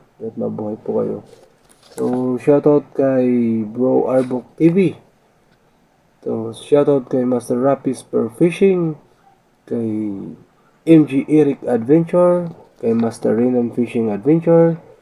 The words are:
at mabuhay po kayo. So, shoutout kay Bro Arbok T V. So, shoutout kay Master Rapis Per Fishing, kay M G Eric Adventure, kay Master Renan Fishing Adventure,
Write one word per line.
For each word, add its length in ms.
at 160
mabuhay 400
po 240
kayo. 240
So, 400
shoutout 560
kay 720
Bro 480
Arbok 480
T 80
V. 100
So, 240
shoutout 560
kay 160
Master 320
Rapis 480
Per 320
Fishing, 640
kay 480
M 240
G 160
Eric 400
Adventure, 880
kay 80
Master 480
Renan 320
Fishing 400
Adventure, 640